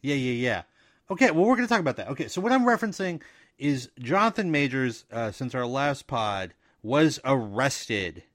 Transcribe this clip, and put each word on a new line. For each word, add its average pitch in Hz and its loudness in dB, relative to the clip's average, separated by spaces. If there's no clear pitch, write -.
Yeah, 143 0
yeah, 127 0
yeah. 120 -2
Okay, 214 4
well, 165 4
we're 247 4
gonna 240 0
talk 226 2
about 143 -2
that. 98 -8
Okay, 135 -6
so 180 -6
what 226 2
I'm 262 4
referencing 196 0
is 135 -2
Jonathan 190 0
Majors, 131 0
uh, 113 -4
since 123 -8
our 127 -2
last 135 -2
pod, 104 -2
was 143 2
arrested 110 -2